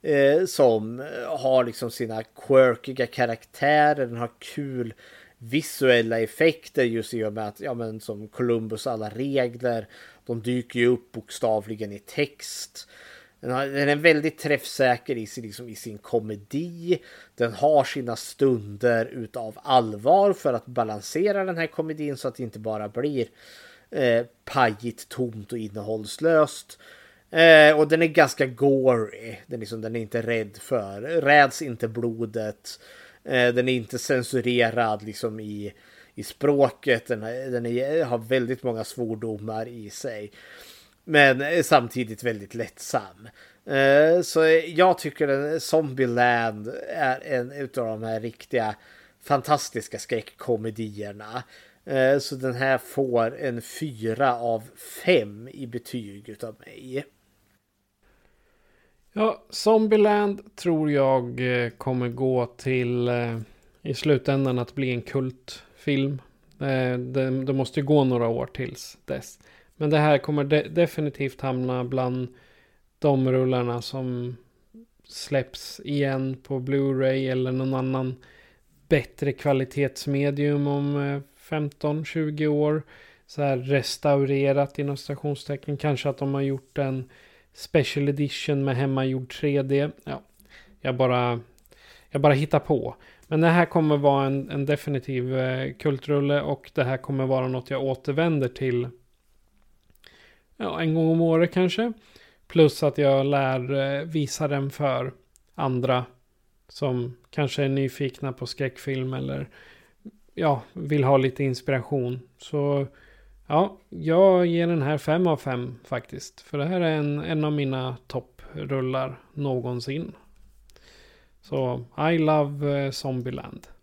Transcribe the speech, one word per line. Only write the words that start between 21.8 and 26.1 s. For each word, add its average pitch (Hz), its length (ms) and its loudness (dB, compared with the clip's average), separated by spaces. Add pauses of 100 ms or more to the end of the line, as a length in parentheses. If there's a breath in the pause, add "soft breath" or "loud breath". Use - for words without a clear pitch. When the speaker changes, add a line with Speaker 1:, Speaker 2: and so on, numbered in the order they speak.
Speaker 1:
så 135 120 -6
att 120 60 -6
det 127 80 -10
inte 110 160 -10
bara 107 300 -6
blir, 127 380 -2 (640 loud breath)
eh, 120 360 2 (180)
pajigt, 117 640 -2
tomt 110 440 -8
och 120 60 -8
innehållslöst. 110 1200 0 (520 loud breath)